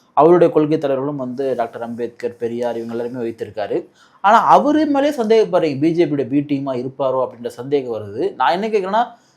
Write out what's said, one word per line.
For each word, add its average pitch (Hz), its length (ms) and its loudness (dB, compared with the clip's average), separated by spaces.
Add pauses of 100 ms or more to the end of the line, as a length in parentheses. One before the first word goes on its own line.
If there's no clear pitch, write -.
(140)
அவருடைய 165 400 6
கொள்கை 151 240 2
தலைவர்களும் 139 420 -2
வந்து 127 360 -4
டாக்டர் 113 260 -6
அம்பேத்கர், 117 560 -8
பெரியார் 117 400 -4
இவங்க 117 160 -8
எல்லாருமே 120 360 -6
வைத்திருக்காரு. 107 560 -6 (360)
ஆனா 208 240 4
அவரு 285 400 4
மேலே 285 240 0
சந்தேகப்படுறீங்க, 208 680 2
பி 165 120 2
ஜே 170 140 2
பியோட 143 220 -2
பி 139 120 0
டீமா 139 360 -2
இருப்பாரோ 131 520 -2
அப்படின்ற 117 200 -12
சந்தேகம் 127 460 -4
வருது. 107 420 -6
நான் 135 160 2
என்ன 196 160 -2
கேக்குறேன்னா, 208 360 0 (340)